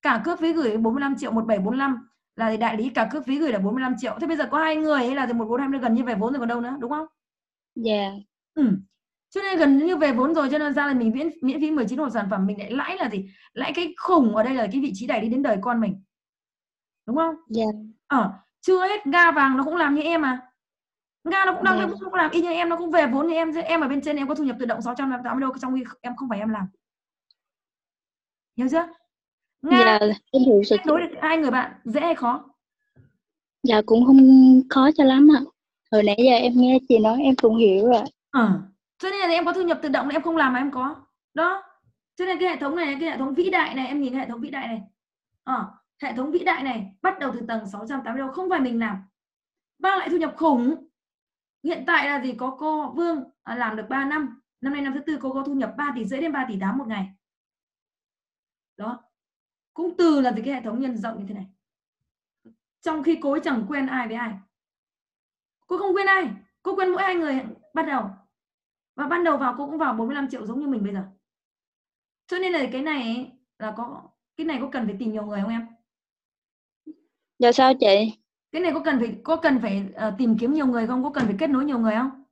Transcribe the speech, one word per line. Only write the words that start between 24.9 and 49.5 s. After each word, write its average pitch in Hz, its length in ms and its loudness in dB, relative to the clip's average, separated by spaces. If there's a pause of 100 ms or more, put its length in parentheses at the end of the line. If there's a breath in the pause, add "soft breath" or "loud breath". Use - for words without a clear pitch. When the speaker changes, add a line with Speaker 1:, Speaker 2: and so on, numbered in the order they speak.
Speaker 1:
trăm 269 180 -4 (120)
tám 240 160 -4
mươi 269 80 -2
đô 254 100 -8
trong 262 160 -6
khi 254 100 -4 (160)
em 240 160 -10
không 262 120 -10
phải 208 100 -4
em 214 100 -4
làm. 208 180 -4 (1900)
Hiểu 254 140 -2
chưa? 330 160 0 (760)
Nga 349 160 6
Speaker 2:
Dạ, 370 200 6 (340)
em 262 140 4
hiểu 208 160 8
rồi 208 160 4
Speaker 1:
kết - 80 -2
nối 311 160 4
Speaker 2:
chị. - 120 -8
Speaker 1:
được - 80 -12
hai 320 160 2
người 294 120 0
bạn, 247 220 -2 (120)
dễ 226 160 -2
hay 330 140 0
khó? 254 300 -2 (1160)
Speaker 2:
Dạ, 214 240 2
cũng 233 200 6
không 262 540 12 (100)
khó 269 260 6
cho 294 80 6
lắm 269 320 8
ạ. 247 40 2 (520)
Hồi 214 100 6
nãy 208 160 2
giờ 254 140 8
em 240 240 4
nghe 247 220 6 (100)
chị 233 100 8
nói 220 240 4
em 269 200 4
cũng 226 140 6
hiểu 208 300 6
rồi. 233 180 4 (260)
Speaker 1:
Ờ. 220 300 2 (380)
Cho 370 120 -6
nên 403 100 -4
là 370 60 0
em 339 180 2
có 349 80 0
thu 370 100 -2
nhập 339 200 0
tự 311 60 -4
động 269 200 0
là 277 60 -4
em 311 80 0
không 330 140 -2
làm 269 160 2
mà 247 60 0
em 277 120 0
có. 269 260 -6 (380)
Đó. 359 280 0 (540)
Cho 359 80 -4
nên 370 140 -2
cái 359 100 0
hệ 330 80 -2
thống 285 200 -4
này, 285 240 -4
cái 320 100 -4
hệ 247 80 -8
thống 269 160 -4
vĩ 359 160 0
đại 330 240 0
này, 262 120 -4
em 285 140 -4
nhìn 254 120 -2
cái 262 80 -4
hệ 226 80 -8
thống 233 120 -10
vĩ 285 100 -10
đại 262 180 -10
này. 220 140 -10 (600)
Ờ, 233 220 -4 (360)
hệ 262 100 -6
thống 262 180 -4
vĩ 339 80 0
đại 330 240 -2
này 233 300 -6 (100)
bắt 381 160 0
đầu 269 160 -6
từ 240 140 -8
tầng 220 180 -6
sáu 202 220 -14
trăm 277 160 -6
tám 226 100 -8
mươi 269 120 -6
đô, 269 60 -10
không 370 180 -4
phải 339 100 0
mình 240 180 0
làm. 214 180 -2 (800)